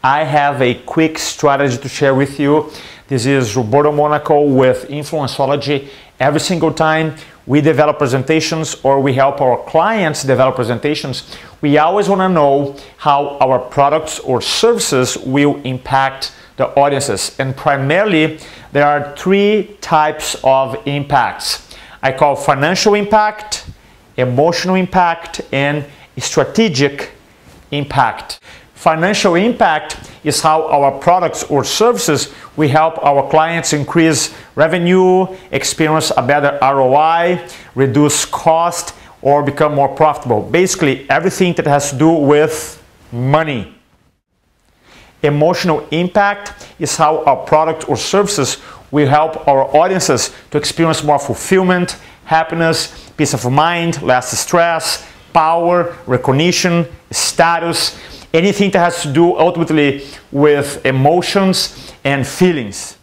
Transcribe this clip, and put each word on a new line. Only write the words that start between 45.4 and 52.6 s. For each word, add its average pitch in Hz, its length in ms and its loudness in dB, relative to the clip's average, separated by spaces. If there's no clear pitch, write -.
impact 202 600 -2
is 147 160 -4
how 160 260 2
our 135 140 2
product 160 420 0
or 135 80 -2
services 196 600 -2
will 147 160 2
help 151 400 0
our 135 180 4
audiences 170 580 2
to 147 80 -2
experience 160 460 -2
more 147 160 2
fulfillment, 180 800 0
happiness, 165 920 -2